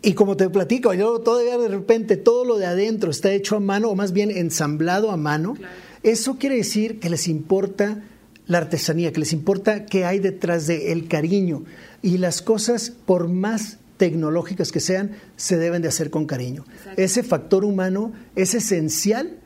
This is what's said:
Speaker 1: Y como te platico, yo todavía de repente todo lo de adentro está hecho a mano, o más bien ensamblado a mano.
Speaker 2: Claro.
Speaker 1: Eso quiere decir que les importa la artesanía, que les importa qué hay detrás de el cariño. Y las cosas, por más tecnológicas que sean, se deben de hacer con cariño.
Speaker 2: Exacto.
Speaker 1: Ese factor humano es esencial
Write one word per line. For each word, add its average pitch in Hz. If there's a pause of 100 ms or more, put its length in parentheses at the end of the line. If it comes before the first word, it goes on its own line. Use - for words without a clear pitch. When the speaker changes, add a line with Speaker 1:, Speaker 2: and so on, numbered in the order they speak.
Speaker 1:
Y 196
como 196
te 190
platico, 208
yo 220
todavía 240
de 240
repente 208
todo 247
lo 233
de 185
adentro 196
está 190
hecho 196
a 208
mano, 202
o 196
más 190
bien 208
ensamblado 170
a 185
mano. 156
Speaker 2:
Claro. 180 (300)
Speaker 1:
Eso 233
quiere 269
decir 214
que 175
les 170
importa 196 (420)
la 175
artesanía, 165
que -
les 156
importa 196
qué 185
hay 196
detrás 175
de 165
el 165
cariño. 165 (400)
Y 185
las 180
cosas, 226
por 175
más 208 (180)
tecnológicas 165
que 156
sean, 196 (240)
se 180
deben 170
de 165
hacer 151
con 156
cariño. 131
Speaker 2:
Exacto. -
Speaker 1:
Ese 190
factor 190
humano 196 (220)
es 185
esencial 202